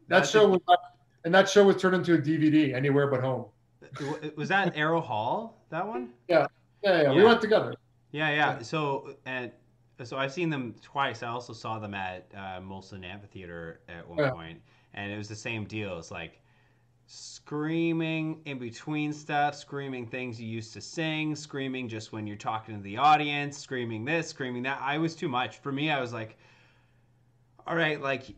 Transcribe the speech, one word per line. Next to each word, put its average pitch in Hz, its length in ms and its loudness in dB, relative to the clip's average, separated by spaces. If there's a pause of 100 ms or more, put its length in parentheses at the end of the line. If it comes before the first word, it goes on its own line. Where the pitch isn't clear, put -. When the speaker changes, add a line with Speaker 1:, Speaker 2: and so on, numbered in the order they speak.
Speaker 1:
That's 185 240 4
Speaker 2:
show 214 140 8
Speaker 1:
a 196 40 8
Speaker 2:
was, 185 120 4 (640)
and 170 80 2
that 190 160 8
show 208 160 8
was 185 120 8
turned 185 180 2
into 170 200 2
a - 20 6
D 156 200 0
V 151 140 4
D, 147 220 4
Anywhere 139 340 2
But 131 140 0
Home. 127 240 -2 (500)
Speaker 1:
W-, 151 400 -6
was 147 140 -6
that 190 260 2
Arrow 160 260 2
Hall, 135 680 -4
that 175 180 -6
one? 233 220 -6 (180)
Speaker 2:
Yeah. 156 200 4 (360)
Yeah, 175 200 6
yeah, 139 80 6
we 143 100 6
Speaker 1:
Yeah. - 60 12
Speaker 2:
went 226 140 8
together. 208 320 4 (380)
Speaker 1:
Yeah, 151 180 -2
yeah. 147 60 0
Speaker 2:
Yeah. 143 260 2
Speaker 1:
So, 143 540 -4 (100)
and, 127 260 -6 (520)
so 131 140 -8
I've 135 160 -2
seen 170 160 0
them 127 320 -4
twice. 131 420 -4
I 117 40 -6
also 123 260 -8
saw 110 260 -8
them 104 140 -8
at, 92 420 -8
uh, 95 240 -10
Molson 95 460 -14
Amphitheater 87 840 -14
at 85 200 -16
one 85 120 -8
Speaker 2:
Yeah. 135 120 2
Speaker 1:
point, 82 300 -14 (340)
and 101 160 -8
it 104 60 -8
was 104 120 -10
the 107 60 -12
same 110 300 -8
deal. 98 340 -8
It's 82 120 -16
like 85 300 -12 (640)
screaming 160 1400 -4
in 139 120 -8
between 147 560 -6
stuff, 147 420 -2
screaming 135 520 -8
things 123 340 -8
you 113 60 -10
used 110 260 -8
to 101 80 -14
sing, 156 540 -4
screaming 131 520 -6
just 110 240 -10
when 107 140 -8
you're 104 100 -8
talking 110 400 -6
to 101 60 -10
the 98 160 -10
audience, 147 600 2
screaming 117 460 -6
this, 160 240 -2
screaming 123 360 -6
that. 135 180 -4
I 139 160 -2
was 165 180 -2
too 170 140 -6
much. 123 300 -4
For 143 120 -8
me, 147 200 -2
I 139 100 0
was 120 100 -6
like, 110 260 -10 (1300)
"All 170 80 -4
right, 151 260 0
like, 135 360 -4